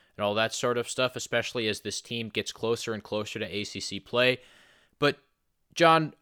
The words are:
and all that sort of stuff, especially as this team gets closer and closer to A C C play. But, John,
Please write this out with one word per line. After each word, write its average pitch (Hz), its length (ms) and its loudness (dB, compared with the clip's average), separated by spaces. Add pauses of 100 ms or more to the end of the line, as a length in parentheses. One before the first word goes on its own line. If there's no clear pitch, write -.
(160)
and 104 80 -2
all 104 100 2
that 110 180 2
sort 123 240 0
of 120 140 -4
stuff, 127 240 0
especially 120 540 -2
as 104 100 -2
this - 220 -8
team 117 280 -8
gets 104 220 -4
closer 117 420 -2
and 104 120 -8
closer 104 340 -6
to 98 180 -6
A 104 60 -4
C 101 160 -8
C 98 220 -8
play. 123 400 2 (580)
But, 143 200 2 (580)
John, 160 460 6